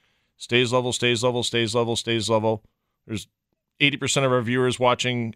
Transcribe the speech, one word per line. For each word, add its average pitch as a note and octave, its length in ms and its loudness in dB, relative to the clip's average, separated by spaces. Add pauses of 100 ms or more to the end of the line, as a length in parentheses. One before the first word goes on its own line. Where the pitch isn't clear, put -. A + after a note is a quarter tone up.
(360)
Stays A#2+ 360 0
level, B2 200 0
stays A#2+ 320 0
level, B2 180 0
stays A#2 320 -2
level, A#2 220 0
stays A2+ 320 -2
level. A2 340 0 (440)
There's G#2+ 200 -10 (540)
eighty C#3+ 160 2
percent C#3 280 0
of C3 80 2
our B2+ 80 2
viewers B2 380 0
watching B2 580 0